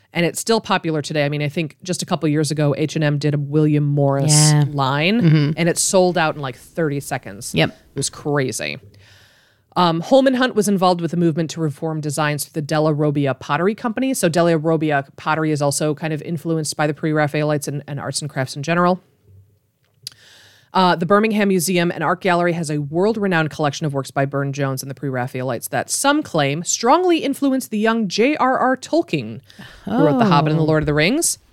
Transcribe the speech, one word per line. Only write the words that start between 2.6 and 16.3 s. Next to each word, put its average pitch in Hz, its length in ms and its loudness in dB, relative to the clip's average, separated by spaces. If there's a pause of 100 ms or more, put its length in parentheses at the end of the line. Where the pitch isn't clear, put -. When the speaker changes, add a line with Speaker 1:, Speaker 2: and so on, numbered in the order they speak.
Speaker 1:
H 151 180 -4
and 160 80 0
M 147 140 0
did 143 160 -2
a 147 60 0
William 147 460 2
Morris 143 480 2 (180)
Speaker 2:
Yeah. 147 160 4
Speaker 1:
line, 147 540 0
Speaker 2:
Mm-hmm. 151 340 4
Speaker 1:
and 170 140 0
it 156 80 0
sold 180 400 2
out 156 180 0
in, 151 60 -12
like, 131 160 -8
thirty 147 420 -4
seconds. 113 560 -10
Speaker 2:
Yep. 160 140 2
Speaker 1:
It - 280 -16
was 139 120 -4
crazy. 131 680 -4 (1000)
Um, 170 240 2
Holman 262 320 4
Hunt 247 220 0
was 208 120 2
involved 180 320 2
with 170 120 -2
the 175 60 -2
movement 165 340 0
to 165 100 -8
reform 156 400 -4
designs 147 420 -2
through - 160 -8
the 151 60 -4
Della 156 280 2
Robbia 143 460 0
Pottery 170 360 0
Company. 254 380 -4
So 190 140 0
Della 170 300 2
Robbia 151 580 0
pottery 156 360 0
is 147 100 0
also 147 340 0
kind 156 160 -6
of 151 120 -6
influenced 160 520 -4